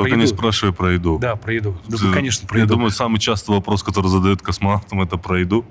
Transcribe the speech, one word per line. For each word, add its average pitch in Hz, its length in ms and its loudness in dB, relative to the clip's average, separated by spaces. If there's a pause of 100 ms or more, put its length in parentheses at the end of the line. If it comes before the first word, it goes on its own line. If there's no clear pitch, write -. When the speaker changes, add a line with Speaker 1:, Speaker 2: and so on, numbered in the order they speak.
Speaker 1:
Только 127 120 2
не 113 80 4
Speaker 2:
еду. 117 100 2
Speaker 1:
спрашивай 104 380 0
про 90 200 0
еду. 85 260 0
Speaker 2:
Да, 120 180 -2
про 107 160 -8
еду. 104 240 -4 (100)
Да, 110 120 -4
Speaker 1:
Ты, 98 140 2
Speaker 2:
конечно, 107 360 -2
про 107 100 -2
Speaker 1:
я 113 60 4
Speaker 2:
еду. 110 120 4
Speaker 1:
думаю, 117 160 2
самый 113 280 0
частый 107 340 0
вопрос, 98 280 0
который 95 280 0
задают 95 300 2
космонавтам, 101 600 -2
это 87 160 -4
про 92 220 -2
еду. 101 300 0